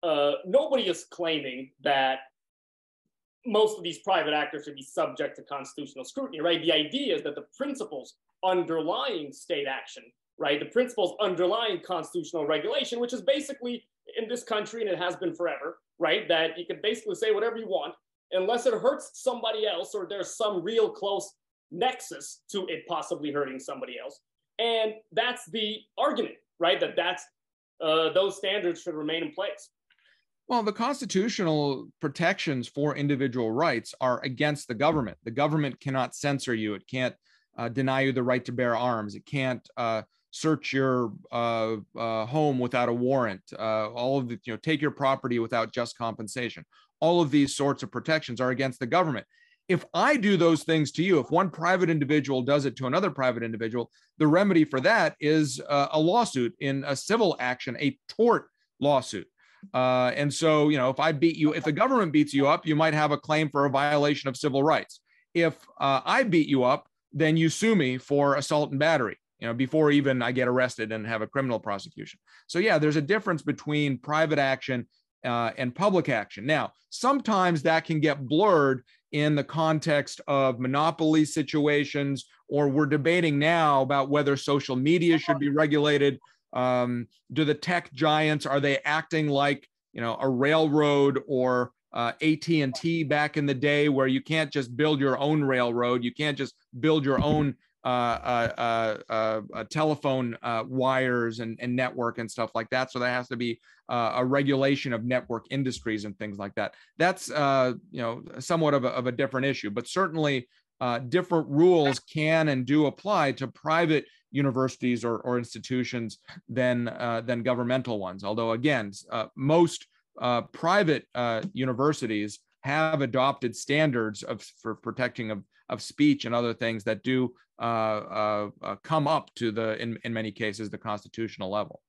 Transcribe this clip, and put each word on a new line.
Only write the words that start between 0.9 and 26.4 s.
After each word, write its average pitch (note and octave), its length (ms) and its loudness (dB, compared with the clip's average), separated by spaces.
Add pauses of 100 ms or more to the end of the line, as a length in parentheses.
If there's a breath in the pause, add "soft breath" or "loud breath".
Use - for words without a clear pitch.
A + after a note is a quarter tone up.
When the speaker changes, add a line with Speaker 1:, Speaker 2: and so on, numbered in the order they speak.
Speaker 1:
claiming C3+ 600 -6 (100)
that C3+ 380 2 (1300)
most G#3+ 320 2
of F3 40 -14
these E3+ 140 -8
private E3 380 0
actors D3 300 -4
should D3 100 -14
be C3+ 80 -18
subject C#3+ 520 -6
to C3+ 60 -18
constitutional C3+ 640 -12
scrutiny, C#3+ 340 -10
right? E3 220 0
The D#3+ 100 0
idea D#3+ 440 0
is - 80 -6
that D3 100 -8
the - 140 -14 (100)
principles A3 600 -10 (260)
underlying F3 920 -2
state C#3+ 340 -6
action, C3 360 -10 (340)
right, D3 220 0
the D3+ 80 -6
principles A#3 520 0
underlying F#3+ 640 0
constitutional E3 600 -6
regulation, A#3 540 -2
which A#3+ 140 -4
is G#3 100 -8
basically C4 600 -4 (360)
in A3+ 100 -8
this A#3+ 140 -8
country, G#3+ 380 -6
and G3+ 100 -4
it D#3+ 80 -4
has F3 160 -4
been E3+ 180 -6
forever, D#3+ 460 -6 (180)
right, D#3+ 300 0
that E3 320 0
you E3+ 80 -10
can E3 160 -8
basically G#3+ 320 -4
say A3 160 0
whatever A3 260 0
you A3 80 -8
want, F3 300 -4 (380)
unless A3 340 0
it A3+ 80 2
hurts A#3+ 400 -2
somebody A3+ 500 -4
else F#3+ 300 -4
or F#3+ 120 -6
there's G3 300 -8
some G#3 240 -2
real G#3+ 300 0
close G3 420 -6 (380)
nexus F3 800 -6
to F#3+ 160 -4
it E3 200 -8
possibly D3+ 440 -6
hurting C3+ 260 -4
somebody B2+ 420 -12
else. C3 200 -14 (400)
And A3 340 0 (180)
that's B3 380 -2
the G#3+ 300 -6 (180)
argument, B3 380 -2 (240)